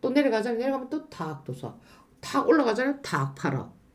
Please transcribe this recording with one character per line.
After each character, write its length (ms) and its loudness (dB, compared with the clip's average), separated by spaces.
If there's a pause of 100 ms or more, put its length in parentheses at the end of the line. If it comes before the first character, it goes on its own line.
또 80 -2
내려가잖아. 480 2
내려가면 320 -2
또 220 -6
탁 340 -8
더 80 -8
사. 240 -10 (460)
탁 260 -2
올라가잖아. 540 4
탁 320 -2
팔아. 360 -4 (240)